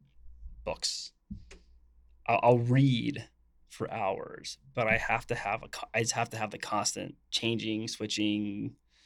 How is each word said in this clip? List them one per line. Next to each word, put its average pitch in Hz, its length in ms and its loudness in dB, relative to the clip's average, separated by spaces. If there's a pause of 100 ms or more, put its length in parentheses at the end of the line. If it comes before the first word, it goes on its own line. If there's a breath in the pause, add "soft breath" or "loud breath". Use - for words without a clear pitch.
(640)
books. - 460 -6 (1160)
I'll, 117 160 4
I'll 123 160 8
read 120 680 4 (420)
for - 220 -6
hours, - 680 -4 (160)
but 113 140 2
I 110 100 6
have 110 300 0
to 120 80 0
have 110 280 -2
a - 40 -14
co-, - 260 -10
I 113 80 2
just 113 120 0
have 113 180 0
to 110 60 -8
have 107 140 -4
the 104 60 -10
constant 101 580 -4 (140)
changing, 110 580 0
switching. 104 880 -2 (300)